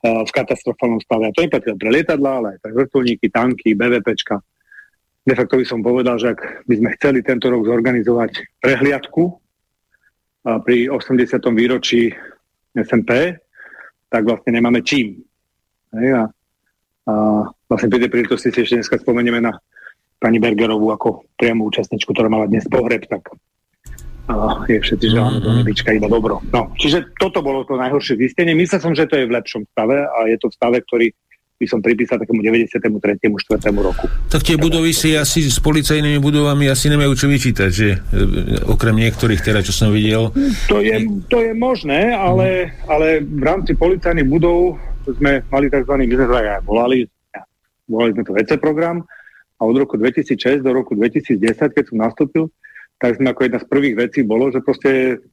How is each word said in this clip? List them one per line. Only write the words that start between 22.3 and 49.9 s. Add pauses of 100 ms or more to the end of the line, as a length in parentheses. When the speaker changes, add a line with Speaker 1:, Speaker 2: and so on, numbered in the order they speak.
Speaker 1:
dnes
pohreb,
tak, (1040)
a
jej
všetci
želáme
do
Speaker 2:
Mhm.
Speaker 1:
nebička
iba
dobro.
No,
čiže
toto
bolo
to
najhoršie
zistenie.
Myslel
som,
že
to
je
v
lepšom
stave
a
je
to
v
stave,
ktorý (480)
by
som
pripísal
takému
deväťdesiatemu
tretiemu,
štvrtému
roku. (160)
Speaker 2:
Tak
tie
budovy
si
asi
s
policajnými
budovami
asi
nemajú
čo
vyčítať,
že,
e, (680)
okrem
niektorých
teda,
čo
som
videl. (320)
Speaker 1:
To
je, (240)
to
je
možné,
ale,
Speaker 2:
Mhm.
Speaker 1:
ale (160)
v
rámci
policajných
budov (320)
sme
mali
takzvaný,
my
sme
to
aj (200)
volali, (880)
volali
sme
to
V
C
program (480)
a
od
roku